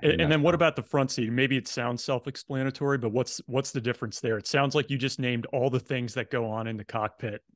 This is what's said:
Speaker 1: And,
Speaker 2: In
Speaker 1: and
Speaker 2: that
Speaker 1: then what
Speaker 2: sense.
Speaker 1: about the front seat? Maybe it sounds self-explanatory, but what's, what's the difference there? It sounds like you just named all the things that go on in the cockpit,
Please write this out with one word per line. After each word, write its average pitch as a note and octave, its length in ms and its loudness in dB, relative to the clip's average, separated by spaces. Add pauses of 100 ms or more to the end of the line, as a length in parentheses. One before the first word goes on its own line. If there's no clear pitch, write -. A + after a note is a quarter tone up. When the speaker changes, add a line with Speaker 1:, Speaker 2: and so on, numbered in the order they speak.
Speaker 1:
And, - 20 0
Speaker 2:
In D3+ 80 6
Speaker 1:
and - 100 2
Speaker 2:
that D3+ 80 4
Speaker 1:
then D3+ 120 4
what E3+ 100 6
Speaker 2:
sense. F3 40 4
Speaker 1:
about D#3+ 220 4
the B2 60 -4
front C3+ 280 0
seat? A2+ 220 -2
Maybe C3 240 2
it A#2 100 -4
sounds A#2+ 340 -2
self-explanatory, C3+ 960 -2
but A#2 140 -2
what's, B2 340 0
what's C3 260 -2
the C3 100 -2
difference A#2 400 -4
there? A2+ 160 0
It G2 100 -8
sounds C#3 260 2
like D3 160 2
you C#3 80 0
just C3 220 -2
named B2 280 0
all C3 220 0
the B2 120 0
things B2 320 -4
that A#2+ 180 -4
go A#2 180 0
on A2 160 -2
in A2+ 120 -4
the G#2 80 -8
cockpit, G#2+ 560 -4 (140)